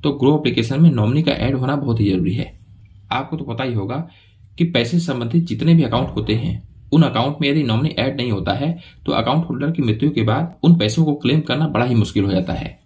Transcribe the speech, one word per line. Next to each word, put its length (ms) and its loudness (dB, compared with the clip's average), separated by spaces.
तो 100 0
Grow 240 4
application 440 0
में 100 8
nominee 320 2
का 100 0
ऐड 220 -2
होना 200 -2
बहुत 240 -2
ही 100 2
जरूरी 240 0
है। 180 -6
आपको 260 -4
तो 80 -10
पता 180 -6
ही 100 -4
होगा 340 -4
कि 80 2
पैसे 340 0
से 60 -2
संबंधित 380 0
जितने 320 2
भी 80 6
account 260 0
होते 260 -2
हैं, 260 -4
उन 100 6
account 380 0
में 80 0
यदि 140 0
nominee 280 0
ऐड 260 -2
नहीं 140 -4
होता 220 -2
है, 240 -4
तो 60 -2
account 340 0
holder 260 -4
की 100 -4
मृत्यु 300 0
के 120 -2
बाद 400 -2
उन 140 6
पैसों 280 2
को 100 0
claim 260 0
करना 260 -2
बड़ा 180 0
ही 100 0
मुश्किल 280 0
हो 80 0
जाता 220 -2
है। 320 -8